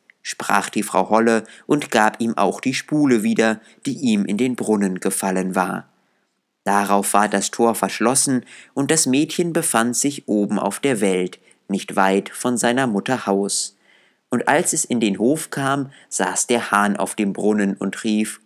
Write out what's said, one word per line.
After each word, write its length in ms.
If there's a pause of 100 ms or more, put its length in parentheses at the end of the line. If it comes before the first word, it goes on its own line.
(220)
sprach 480
die 140
Frau 260
Holle 360 (220)
und 220
gab 300
ihm 180
auch 220
die 140
Spule 500
wieder, 380 (240)
die 80
ihm 320
in 120
den 180
Brunnen 440
gefallen 560
war. 320 (760)
Darauf 500
war 160
das 200
Tor 260
verschlossen, 680 (300)
und 180
das 140
Mädchen 480
befand 420
sich 320
oben 320
auf 200
der 200
Welt, 400 (280)
nicht 280
weit 340
von 280
seiner 280
Mutter 400
Haus. 500 (540)
Und 180
als 260
es 120
in 140
den 180
Hof 320
kam, 420 (180)
saß 360
der 240
Hahn 260
auf 200
dem 180
Brunnen 420
und 280
rief: 420